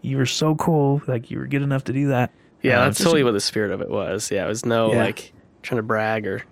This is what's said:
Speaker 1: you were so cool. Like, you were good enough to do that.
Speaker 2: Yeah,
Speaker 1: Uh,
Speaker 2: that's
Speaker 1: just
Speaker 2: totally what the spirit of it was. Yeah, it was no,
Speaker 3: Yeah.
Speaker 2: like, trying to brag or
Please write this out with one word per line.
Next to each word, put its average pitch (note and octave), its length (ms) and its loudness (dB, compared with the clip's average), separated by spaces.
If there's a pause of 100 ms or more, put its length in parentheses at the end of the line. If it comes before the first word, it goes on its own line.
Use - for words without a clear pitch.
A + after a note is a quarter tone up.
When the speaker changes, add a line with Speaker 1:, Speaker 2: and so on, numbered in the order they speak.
Speaker 1:
you C3+ 140 -4
were C3+ 100 2
so D#3 280 2
cool. C#3+ 520 2
Like, B2+ 240 -4
you - 80 -6
were C3+ 80 -6
good C#3 160 -2
enough C#3 220 -2
to - 80 -6
do C#3 160 0
that. B2 220 0 (320)
Speaker 2:
Yeah, B2 180 4
Speaker 1:
Uh, B2+ 60 4
Speaker 2:
that's A2 120 0
Speaker 1:
just - 80 -2
Speaker 2:
totally D#3+ 180 4
what A#2+ 80 4
the G2+ 80 2
spirit G#2 320 -2
of G2 80 -4
it - 100 -6
was. G2 400 -4
Yeah, F#2+ 140 -2
it - 40 -2
was A2 160 -6
no, A2+ 280 2
Speaker 3:
Yeah. A#2 120 2
Speaker 2:
like, - 280 -6 (300)
trying B2 160 -2
to A2 40 -2
brag A2 440 -2
or F#2+ 260 -4